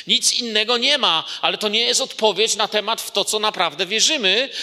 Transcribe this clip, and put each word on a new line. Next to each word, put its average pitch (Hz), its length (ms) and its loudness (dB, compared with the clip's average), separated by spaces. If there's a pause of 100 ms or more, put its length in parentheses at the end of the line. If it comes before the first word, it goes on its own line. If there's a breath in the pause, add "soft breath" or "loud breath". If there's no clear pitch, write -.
Nic 226 260 2
innego 226 460 0
nie 277 200 2
ma, 170 260 2 (180 loud breath)
ale 185 160 0
to 214 100 -2
nie 214 120 0
jest 240 200 0
odpowiedź 214 560 0
na 208 120 0
temat, 214 320 -2
w - 100 -10
to, 196 140 0
co - 140 -2
naprawdę 180 480 0
wierzymy, 220 640 2 (120)